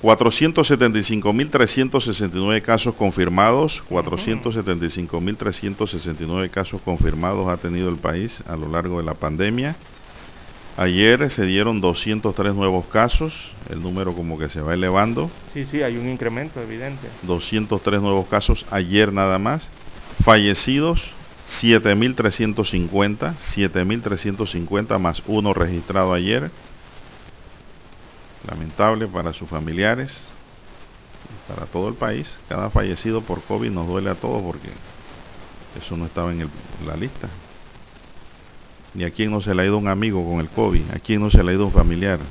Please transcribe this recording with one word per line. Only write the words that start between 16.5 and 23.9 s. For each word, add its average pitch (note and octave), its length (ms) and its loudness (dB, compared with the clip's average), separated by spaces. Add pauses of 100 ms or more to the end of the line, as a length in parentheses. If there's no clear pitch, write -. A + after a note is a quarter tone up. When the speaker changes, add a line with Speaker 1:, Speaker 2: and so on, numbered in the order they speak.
Speaker 2:
evidente. B2+ 480 -10 (140)
Speaker 1:
Doscientos G2 600 -2
tres G2 180 2
nuevos G2 260 0
casos - 440 2
ayer G2 400 4
nada F#2+ 260 2
más. A#2+ 320 -2 (540)
Fallecidos, B2+ 880 4 (360)
siete A2+ 480 6
mil B2 200 2
trescientos G#2+ 540 0
cincuenta, G2+ 680 0
siete G2 460 0
mil G#2+ 180 0